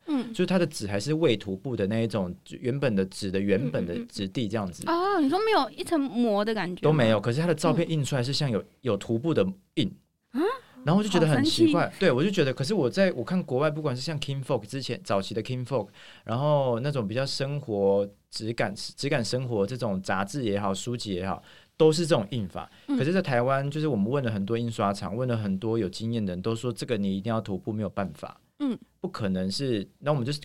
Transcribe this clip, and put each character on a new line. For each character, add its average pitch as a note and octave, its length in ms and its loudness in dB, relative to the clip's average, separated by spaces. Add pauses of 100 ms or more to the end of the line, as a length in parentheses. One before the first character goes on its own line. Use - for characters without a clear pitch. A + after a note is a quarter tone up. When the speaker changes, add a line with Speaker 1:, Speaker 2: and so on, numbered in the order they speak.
Speaker 1:
嗯。 C4 260 0
Speaker 2:
就 - 40 -6
是 F3+ 80 2
它 F3+ 140 2
的 E3+ 80 4
纸 - 180 -8
还 G2+ 140 -2
是 C3+ 140 -2
未 D#3 240 4
涂 G2 180 -6
布 B2+ 200 -8
的 G2+ 120 0
那 A2+ 140 2
一 A#2 60 0
种， F#2 280 -2 (140)
原 B2 280 -4
本 C3+ 160 2
的 F#2+ 120 2
纸 F#2+ 260 -6
的 F#2+ 80 0
原 G2+ 320 2
本 G2 140 -2
的 E2+ 120 -4 (100)
质 G3 200 -6
地 A#2 200 -4
这 A2 100 -4
样 G2 120 -2
子。 - 160 -12
Speaker 1:
嗯， - 20 -2
嗯， D#4+ 40 0
嗯。 F#4 240 2
哦， E4 60 2
你 C4+ 80 4
说 F4+ 160 0
没 A4 60 2
有 D4 180 4
一 F4+ 140 -12
层 E4+ 160 0
膜 A3+ 440 2
的 A3+ 100 -2
感 F#3 140 -2
觉 F3+ 140 -6
吗？ - 20 -6
Speaker 2:
都 D3 80 6
没 B2+ 180 6
有， G#2+ 120 4
可 A#2 100 0
是 C3 80 0
它 E3+ 80 0
的 E3 80 4
照 D#3+ 160 2
片 E3 180 2
印 D#3 140 0
出 C#3+ 140 -2
来 A#2+ 40 0
是 B2+ 120 -2
像 C#3 180 0
有， G2 80 0
Speaker 1:
嗯。 - 60 -6 (160)
Speaker 2:
有 G#2+ 160 0
涂 A2+ 200 -2
布 D#3 160 0
的 G2+ 120 4 (300)
印。 C3 140 2 (420)
Speaker 1:
啊？ B3+ 100 0 (420)
Speaker 2:
然 D#3 100 2
后 G3+ 60 6
我 G#3+ 40 2
就 G#3+ 60 -2
觉 F#3 80 2
得 D#3+ 80 6
很 D3+ 200 4
奇 D#4+ 260 4
怪。 E3+ 120 4
Speaker 1:
好 - 40 0
神 - 60 -10
奇。 - 80 -18
Speaker 2:
对， F3 100 6
我 B2+ 100 2
就 G3+ 80 2
觉 F#3 140 2
得， C3 100 2
可 - 80 -4
是 E3+ 120 0
我 C#3+ 160 2
在， F#3+ 240 4
我 A#2+ 100 -4
看 F3+ 180 0
国 B2+ 180 -2
外， D#3 120 2
不 D#3 100 -6
管 C#3 140 -2
是 B2+ 60 -8
像 D3+ 180 -4
Kinfolk C3+ 460 -4
之 C3+ 160 -8
前， A#2+ 200 -6
早 G2 200 2
期 G2 120 -6
的 A2 80 -2
Kinfolk， B2 460 -4 (380)
然 A2+ 120 -2
后 C#3 440 2
那 C#3+ 100 -2
种 A#2+ 160 -2
比 G#2+ 80 -4
较 C3+ 100 0
生 C#3 320 -4
活 G2+ 480 2 (240)
质 A2 220 -6
感、 A2+ 240 -2
质 - 320 -8
感 C#3+ 160 2
生 B2+ 240 -2
活 G#2 180 2
这 A#2+ 120 -6
种 G2+ 240 -2
杂 G2 240 0
志 C3+ 180 -6
也 G2+ 160 0
好、 G2 140 -2
书 A#2 240 -4
籍 G2+ 160 -4
也 F2+ 120 -2
好， F#2 160 -4 (360)
都 D#3 120 8
是 D#3+ 160 2
这 D#3+ 80 4
种 A2 180 2
印 A2+ 140 -2
法。 - 240 -10 (180)
Speaker 1:
嗯。 C#4 100 0
Speaker 2:
可 D#3 80 2
是 E3+ 80 2
在 F#3+ 80 4
台 B2 220 2
湾， C#3 280 0
就 D3+ 80 -4
是 D#3 80 0
我 C3+ 80 2
们 G2+ 140 2
问 C#3 120 2
了 A#2+ 80 0
很 G2+ 160 -2
多 A2+ 120 0
印 A#2 120 -2
刷 G#2 220 0
厂， G2+ 240 -4
问 B2+ 140 -2
了 A#2 80 2
很 G2 200 0
多 A2+ 220 0
有 F#2+ 80 0
经 A2+ 240 -6
验 A2+ 140 -2
的 F2+ 80 -2
人， F2+ 80 -6
都 A2+ 120 -2
说 B2 200 -4
这 - 120 -8
个 A2+ 120 -2
你 G2 200 0
一 G2 40 -4
定 A2+ 120 -2
要 A2 60 0
涂 G2+ 180 -4
布， A2 140 -6
没 G#2+ 100 -4
有 G2 60 -2
办 F#2+ 260 -4
法。 - 240 -14 (220)
Speaker 1:
嗯。 C4+ 180 -2 (220)
Speaker 2:
不 F3+ 80 -6
可 G#2 220 -4
能 F#2 200 0
是， A#2 380 -2 (120)
那 C#3+ 120 -2
我 D3+ 60 2
们 A#2 80 -2
就， C#3+ 80 -4 (120)